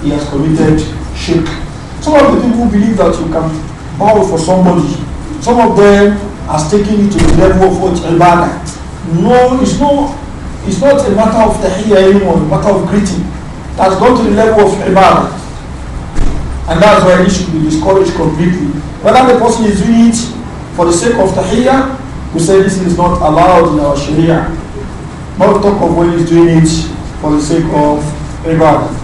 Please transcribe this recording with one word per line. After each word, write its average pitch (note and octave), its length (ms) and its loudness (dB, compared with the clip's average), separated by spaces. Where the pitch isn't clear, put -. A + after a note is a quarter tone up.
He D3 80 -2
has D3 180 -6
committed D#3 500 0
shirk. E3 280 -2
Some D4+ 140 -2
of C#4+ 200 4
the - 120 0
people A3+ 220 0
believe G#3 280 2
that E3+ 220 0
you D#3+ 80 -6
can D#3+ 220 -4
bow G3+ 260 2
for E3 140 -2
somebody. E3+ 560 2
Some A#3 180 2
of A3+ 160 2
them G3+ 400 4
are D#3 220 -2
taking G#3 380 2
it - 40 0
to - 60 -2
the F#3 320 4
level F#3 200 4
of E3+ 120 -2
what? F#3 160 -2
Ibadah. E3+ 480 2
No, B3 400 2
it's - 220 0
not, C#4+ 340 0
it's F#3+ 160 -4
not C#4 260 2
a G#3 60 0
matter A3 380 2
of - 100 -2
tahiyyah F#3+ 540 2
anymore, F3+ 240 2
a D3+ 80 0
matter F#3+ 240 -2
of F3 180 0
greeting. - 380 -2
That's F#3+ 200 0
gone B3 220 2
to G3+ 120 0
the G3+ 60 2
level G#3+ 320 2
of - 60 0
ibadah. F#3 460 2
And E3+ 140 2
that's G#3 200 6
why F3+ 220 4
it G3+ 60 2
should E3 200 -4
be D#3 120 -2
discouraged F#3 520 0
completely. E3+ 520 -2
Whether B3 320 4
the A#3+ 60 2
person A3+ 260 0
is F#3+ 160 0
doing A#3 280 4
it A3+ 80 0
for F3 100 0
the E3+ 80 2
sake A#3 220 0
of F#3+ 160 0
tahiyyah, B3 680 0
we - 60 -2
say F#3+ 220 2
this G3 180 0
is F3+ 180 -2
not F3+ 240 0
allowed E3+ 520 4
in D3+ 60 0
our C#3+ 180 -2
sharia. D#3+ 500 0
Not G3+ 240 2
talk G3+ 180 2
of E3+ 160 0
when E3+ 200 2
he's - 120 0
doing E3 340 4
it D#3 60 4
for D3+ 120 -2
the D3 100 0
sake D#3+ 300 -2
of D3 320 0
ibadah. D#3+ 480 0